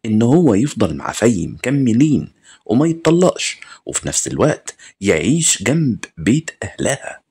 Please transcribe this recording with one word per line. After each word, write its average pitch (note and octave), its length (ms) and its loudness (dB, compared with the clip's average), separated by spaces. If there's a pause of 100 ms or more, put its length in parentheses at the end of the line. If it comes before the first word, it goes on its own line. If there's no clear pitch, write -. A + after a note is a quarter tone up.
إن A2 160 2
هو C3+ 320 4
يفضل A2 420 0
مع - 160 -8
في G#2 360 0
مكملين C3 800 0 (380)
وما C#3 220 2
يتطلقش، E3 720 0 (260)
وفي - 220 -8
نفس - 200 -6
الوقت F2 480 -2 (260)
يعيش G2 640 0
جنب C3 340 0 (200)
بيت A#2 340 0 (120)
أهلها. - 680 -6